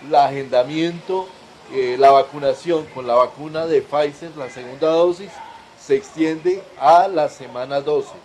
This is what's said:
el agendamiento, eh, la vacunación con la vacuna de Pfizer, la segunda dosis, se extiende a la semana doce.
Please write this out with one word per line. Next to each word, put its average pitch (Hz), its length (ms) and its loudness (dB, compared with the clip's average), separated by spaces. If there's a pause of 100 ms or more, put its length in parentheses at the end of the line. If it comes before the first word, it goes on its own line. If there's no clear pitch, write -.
el 151 80 -4
agendamiento, 147 1120 -2 (440)
eh, 127 260 -2
la 139 120 8
vacunación 143 720 0 (100)
con 127 120 -10
la 120 80 0
vacuna 151 520 -2
de 147 160 2
Pfizer, 151 540 -4
la 131 140 -12
segunda 131 400 -6
dosis, 175 400 0 (500)
se 139 160 0
extiende 160 640 -4 (160)
a 170 300 6
la 156 200 -2
semana 131 520 -8
doce. 139 320 -4 (120)